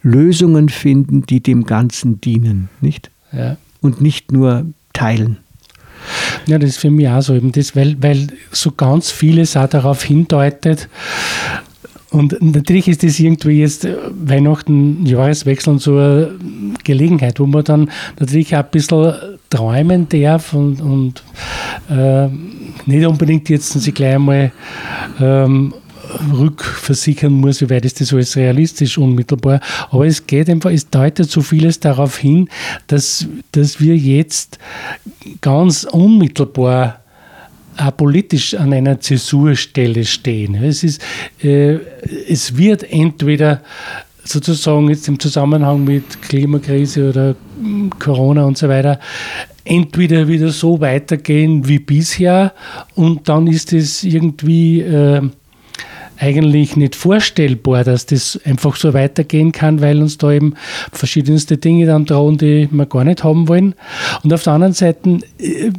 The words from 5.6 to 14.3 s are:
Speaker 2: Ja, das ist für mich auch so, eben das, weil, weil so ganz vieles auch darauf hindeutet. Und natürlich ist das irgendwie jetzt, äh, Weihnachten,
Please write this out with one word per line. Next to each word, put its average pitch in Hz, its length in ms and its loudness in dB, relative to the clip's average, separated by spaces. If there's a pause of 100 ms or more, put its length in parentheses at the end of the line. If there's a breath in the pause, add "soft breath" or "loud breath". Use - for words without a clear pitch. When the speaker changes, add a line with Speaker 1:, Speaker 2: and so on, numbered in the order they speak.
Speaker 2:
Ja, 151 120 2
das 143 120 2
ist - 80 -8
für 147 120 0
mich 147 180 4
auch 123 120 2
so, 135 140 0
eben 123 180 0
das, 143 240 -2
weil, 143 240 2
weil 143 280 2 (240)
so - 180 -2
ganz 139 400 0
vieles 160 460 2
auch 135 120 2
darauf 139 360 0
hindeutet. 147 840 0 (1200 loud breath)
Und 147 300 0
natürlich 160 480 2
ist 165 140 0
das 156 180 2
irgendwie 156 400 2
jetzt, 151 240 0
äh, - 100 -6 (300)
Weihnachten, 147 800 2